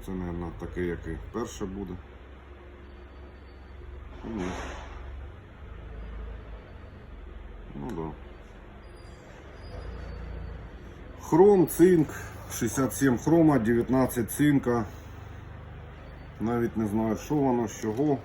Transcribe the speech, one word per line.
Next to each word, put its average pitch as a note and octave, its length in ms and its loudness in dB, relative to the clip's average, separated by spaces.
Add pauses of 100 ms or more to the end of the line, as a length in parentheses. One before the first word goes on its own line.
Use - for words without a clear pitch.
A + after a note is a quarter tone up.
Це, F#2+ 60 -8
мабуть, F2 480 -4
таке, E2+ 220 -6
як E2+ 260 -2
і D#2 100 -6 (140)
перше A2+ 340 -6
буде. F#2 280 -6 (2500)
Ні. F#2+ 80 -2 (3250)
Ну C#2+ 200 -8
да. D#2+ 160 -4 (3000)
Хром, F#3 460 10
цинк, E3+ 400 8 (440)
шістдесят B2 420 0
сім C3 240 6
хрома, D#3 420 8
дев'ятнадцять A#2 720 4
цинка. B2 540 4 (1500)
Навіть A#2 380 0
не A2 100 2
знаю, A2 300 2
що - 180 -2
воно, B2 320 4
з - 140 -8
чого. B2+ 440 2